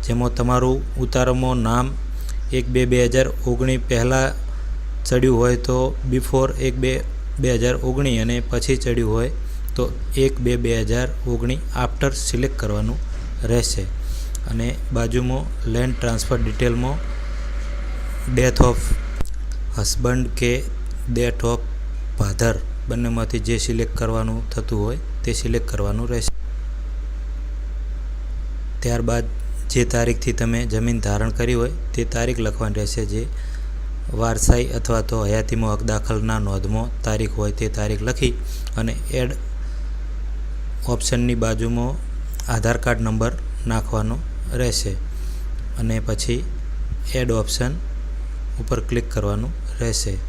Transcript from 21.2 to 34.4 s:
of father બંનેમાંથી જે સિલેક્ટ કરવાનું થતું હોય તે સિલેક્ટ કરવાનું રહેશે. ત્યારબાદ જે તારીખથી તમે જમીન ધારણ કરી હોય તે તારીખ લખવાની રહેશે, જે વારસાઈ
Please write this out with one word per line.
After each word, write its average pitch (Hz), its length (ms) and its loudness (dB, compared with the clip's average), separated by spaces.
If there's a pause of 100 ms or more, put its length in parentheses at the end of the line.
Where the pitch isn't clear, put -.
of 120 80 0 (600)
father 107 360 2 (340)
બંનેમાંથી 117 560 0
જે 117 100 2 (100)
સિલેક્ટ 113 340 0
કરવાનું 113 420 0 (120)
થતું 110 320 0
હોય 120 120 -2 (260)
તે 117 100 0
સિલેક્ટ 117 360 0
કરવાનું 110 400 0
રહેશે. 120 220 2 (2500)
ત્યારબાદ 117 500 0 (400)
જે 123 220 4
તારીખથી 117 480 2
તમે 117 180 2 (140)
જમીન 113 320 2
ધારણ 107 340 2
કરી 120 220 2
હોય 123 100 2 (220)
તે 117 120 0 (100)
તારીખ 117 300 0
લખવાની 107 360 0
રહેશે, 104 320 0
જે 110 80 0 (960)
વારસાઈ 117 480 4 (120)